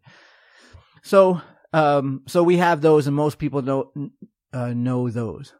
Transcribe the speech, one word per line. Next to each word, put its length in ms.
So, 380
um, 560
so 160
we 140
have 220
those 280
and 80
most 220
people 240
don't, 500
uh, 200
know 380
those. 500